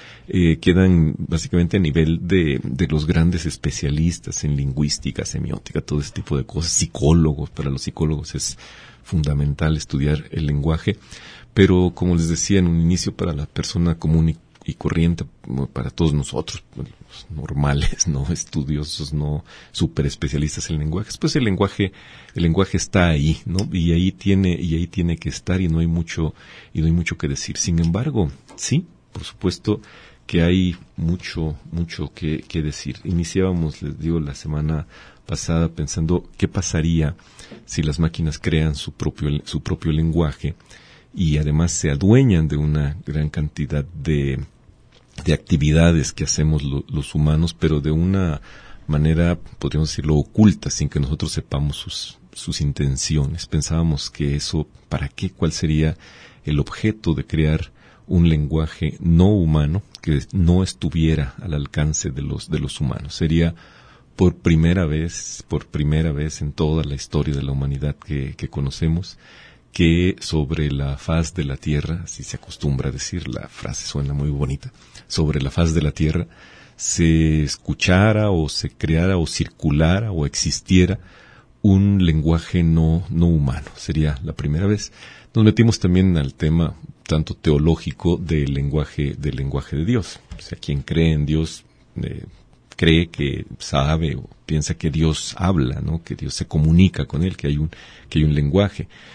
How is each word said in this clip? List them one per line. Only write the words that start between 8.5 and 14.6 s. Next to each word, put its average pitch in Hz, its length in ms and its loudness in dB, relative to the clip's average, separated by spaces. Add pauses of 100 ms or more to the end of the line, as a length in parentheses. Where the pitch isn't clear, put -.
fundamental 73 720 0
estudiar 73 540 -2
el 80 160 -2
lenguaje, 80 500 -2 (560)
pero 90 400 6
como 90 220 2
les 82 120 2
decía 82 320 0
en 90 80 4
un 82 140 2
inicio, 85 340 0
para 87 180 -4
la 73 120 -4
persona 85 540 -2
común 80 300 2
y, 80 80 -2 (280)